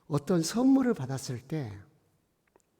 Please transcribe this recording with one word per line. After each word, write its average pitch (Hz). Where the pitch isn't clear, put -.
어떤 160
선물을 254
받았을 131
때 120